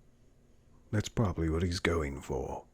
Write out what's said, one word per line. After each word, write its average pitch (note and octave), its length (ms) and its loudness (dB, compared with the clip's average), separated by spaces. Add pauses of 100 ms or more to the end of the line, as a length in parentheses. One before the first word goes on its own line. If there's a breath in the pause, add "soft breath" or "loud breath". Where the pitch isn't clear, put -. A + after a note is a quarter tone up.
(920)
that's G#2 200 0
probably E2 400 2
what D#2+ 120 2
he's F#2 180 0
going C#2+ 420 0
for. C2+ 520 -4